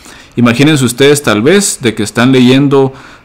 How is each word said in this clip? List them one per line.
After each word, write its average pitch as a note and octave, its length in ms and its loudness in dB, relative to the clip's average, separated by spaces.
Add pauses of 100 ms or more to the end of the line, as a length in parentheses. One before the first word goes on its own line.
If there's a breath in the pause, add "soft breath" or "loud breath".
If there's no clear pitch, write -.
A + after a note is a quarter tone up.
(380 loud breath)
Imagínense C3 480 0
ustedes C#3 380 0
tal G#2 180 -2
vez F#3+ 400 0
de A2 140 -4
que A2 80 -4
están A#2 280 -2
leyendo C3+ 640 2 (320 loud breath)